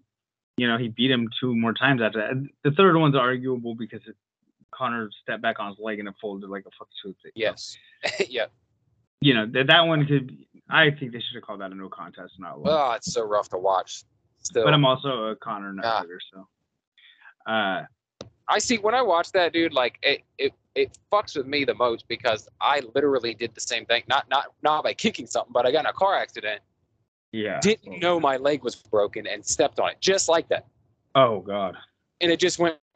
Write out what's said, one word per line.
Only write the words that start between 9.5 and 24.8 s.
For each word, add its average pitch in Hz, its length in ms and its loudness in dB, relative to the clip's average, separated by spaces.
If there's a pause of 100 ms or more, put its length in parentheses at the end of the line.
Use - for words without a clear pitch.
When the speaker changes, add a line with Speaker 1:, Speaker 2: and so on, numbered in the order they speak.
Speaker 1:
that, 135 140 2
that 160 200 8
one 156 200 2
could, 131 280 0 (360)
I 151 200 6
think 143 220 -6
they 120 80 -12
should - 140 -12
have 117 80 -14
called 101 180 -12
that 95 100 -10
a 95 40 -14
no 95 160 -12
contest, 90 480 -16
not 87 180 -14
a - 20 -16
loss. 139 340 0
Speaker 2:
Oh, 113 40 -2
it's - 160 -8
so 120 140 -2
rough 104 240 -2
to 95 80 -6
watch. 92 440 -2 (380)
Still. - 240 0
Speaker 1:
But 151 80 6
I'm 147 140 4
also 127 400 0
a 107 100 -6
Connor 101 380 -8 (100)
Speaker 2:
Ah. 113 160 0
Speaker 1:
nutcracker, 87 200 -10 (120)
so. 95 160 -20 (1000)
Uh, 101 360 0 (640)
Speaker 2:
I 175 100 2
see, 226 200 0
when 208 160 0
I 262 80 2
watch 175 300 2
that, 175 200 2
dude, 165 220 0
like, 127 280 0
it, 139 200 0 (160)
it, 135 160 -2 (200)
it 135 220 0 (160)
fucks 208 240 0
with 131 100 -4
me 139 200 -2
the 117 80 2
most 117 340 0
because 113 400 -2 (140)
I 139 180 2 (140)
literally 135 400 0
did 113 200 -8
the - 60 -14
same 113 240 -4
thing. 117 240 0
Not, 131 220 0
not, 135 140 2 (180)
not 151 220 2